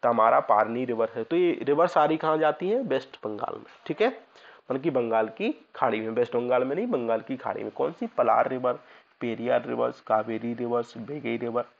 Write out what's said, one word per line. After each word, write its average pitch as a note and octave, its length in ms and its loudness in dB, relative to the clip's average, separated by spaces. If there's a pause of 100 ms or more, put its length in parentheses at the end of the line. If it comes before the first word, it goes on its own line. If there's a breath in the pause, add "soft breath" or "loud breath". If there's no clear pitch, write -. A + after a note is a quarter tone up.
तमारा A#2 360 6
पारनी A2+ 460 2
रिवर A2+ 300 0
है। A2+ 80 -4
तो E3 120 -2
ये E3+ 280 2
रिवर D3 240 2
सारी D#3 300 2
कहाँ D#3 200 0
जाती D#3 320 0
है? A#3+ 120 0
वेस्ट C3+ 420 -4
बंगाल G#2+ 320 -6
में, - 180 -16 (120)
ठीक D#3+ 160 -2
है, A3 60 4 (640 loud breath)
मतलब C3+ 100 -2
कि E3 80 0
बंगाल A2+ 380 2
की - 380 -6 (100)
खाड़ी A2+ 240 0
में, A2 100 -4
वेस्ट A#2+ 260 0
बंगाल B2 280 2
में C3+ 120 -2
नहीं, G#3+ 120 -4
बंगाल A#2 340 0
की C3 160 -8
खाड़ी A2+ 260 -6
में। G#2+ 80 -6
कौन C#3+ 200 -2
सी? - 160 -8
पलार A#2 420 2
रिवर, B2+ 240 -2 (460 loud breath)
पेरियार A#2+ 460 -2
रिवर्स, A#2+ 360 -4
कावेरी A2 520 -2
रिवर्स, A#2+ 440 -4
बेगई A#2 400 -6
रिवर A#2+ 280 -2 (140)